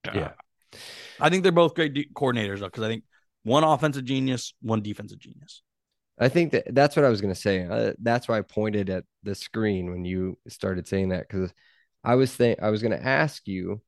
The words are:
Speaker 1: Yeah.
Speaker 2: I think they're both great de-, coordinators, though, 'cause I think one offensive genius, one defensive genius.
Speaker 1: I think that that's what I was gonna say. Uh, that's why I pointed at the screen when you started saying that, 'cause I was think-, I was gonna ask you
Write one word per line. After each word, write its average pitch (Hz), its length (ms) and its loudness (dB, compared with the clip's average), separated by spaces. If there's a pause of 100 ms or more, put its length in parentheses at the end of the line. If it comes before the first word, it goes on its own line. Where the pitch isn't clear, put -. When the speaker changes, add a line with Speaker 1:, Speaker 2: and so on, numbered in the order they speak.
Speaker 1:
Yeah. 80 260 -6 (880)
Speaker 2:
I 151 100 4
think 180 140 2
they're 185 80 4
both 165 240 4
great 156 180 0
de-, 143 200 -4
coordinators, 110 460 -2
though, 98 100 -8
'cause 110 140 -6
I 110 40 -2
think 113 160 -4 (400)
one 135 200 4
offensive 139 420 2
genius, 131 560 -2
one 110 200 0
defensive 104 380 -10
genius. - 420 -20 (560)
Speaker 1:
I 120 120 4
think 170 220 2
that - 240 -2
that's 143 200 4
what 147 100 6
I 127 40 6
was 104 120 2
gonna 98 140 -2
say. 95 300 0
Uh, 110 340 -2
that's 117 280 0
why 113 100 0
I 104 40 -2
pointed 104 480 -2
at 92 160 -6 (180)
the 101 120 -6
screen 98 540 -2
when 90 160 -6
you 92 320 -4 (100)
started 92 400 -6
saying 98 220 0
that, 90 200 -4
'cause 92 240 -4 (500)
I 120 120 2
was 131 200 2
think-, 117 260 2
I 107 80 0
was 107 140 0
gonna 110 140 0
ask 139 500 0
you 95 400 -6